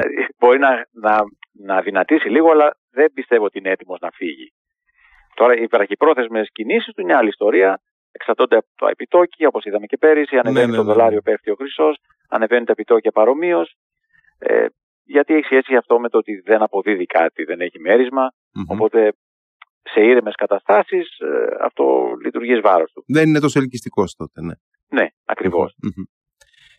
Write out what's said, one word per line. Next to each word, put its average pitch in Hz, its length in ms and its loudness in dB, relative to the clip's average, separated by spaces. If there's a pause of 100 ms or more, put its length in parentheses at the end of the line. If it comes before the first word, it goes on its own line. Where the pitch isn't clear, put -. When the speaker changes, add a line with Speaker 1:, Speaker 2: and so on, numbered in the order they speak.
(400)
Speaker 1:
μπορεί 123 200 6
να, 131 320 0
να, 107 320 0 (280)
να 98 300 -4
δυνατήσει 98 480 -2
λίγο, 160 220 4
αλλά 151 240 4 (160)
δεν 151 220 0
πιστεύω 120 320 -2
ότι 98 120 -6
είναι 95 120 -6
έτοιμος 92 320 -8
να 85 100 -10
φύγει. - 420 -14 (800)
Τώρα, 120 220 4
οι 117 100 -2
βραχυπρόθεσμες 113 840 0
κινήσεις 208 420 -6
του - 80 -10
είναι 175 140 0
άλλη 120 140 2
ιστορία. 101 520 0 (300)
Εξαρτώνται 120 460 -2
από 107 180 -2
τα - 140 -2
επιτόκια, 165 580 0
όπως 113 160 -2
είδαμε 104 220 -6
και 131 120 -8
πέρυσι. 151 400 2
Ανεβαίνει 123 280 2
Speaker 2:
Ναι, 120 60 0
ναι, 117 60 -2
Speaker 1:
το 110 60 2
Speaker 2:
ναι, 104 60 -4
ναι. 107 40 2
Speaker 1:
δολάριο, 107 280 4
πέφτει 107 300 -4
ο 101 40 -6
χρυσός. 147 420 -2 (320)
Ανεβαίνουν 117 360 -2
τα 113 60 2
επιτόκια 110 400 0
παρομοίως. 160 640 0 (600)
Ε, - 280 -2 (380)
γιατί 143 300 0
έχει 151 120 0
σχέση 131 300 0
αυτό 120 240 0
με 120 100 -6
το 117 80 -2
ότι 107 220 -4
δεν 104 220 0
αποδίδει 98 440 -2
κάτι, 82 380 -2
δεν 87 180 -10
έχει 87 180 -10
μέρισμα. 127 520 0 (220)
Speaker 2:
Μμμ. 101 140 -10
Speaker 1:
Οπότε, 107 460 0 (680)
σε - 200 -2
ήρεμες 123 340 4
καταστάσεις, - 840 -2
ε, - 420 -4
αυτό - 500 0 (120)
λειτουργεί 120 300 -4
εις 113 80 2
βάρος 90 300 2
του. - 160 -20
Speaker 2:
Δεν 156 200 2
είναι 151 120 2
τόσο 143 200 0
ελκυστικός 123 560 -4
τότε, - 260 -16
ναι. 82 120 -10 (360)
Speaker 1:
Ναι, 107 180 -2 (180)
ακριβώς. 85 560 -4
Speaker 2:
Μμμ, 107 140 -8
μμμ. 92 80 -14 (760)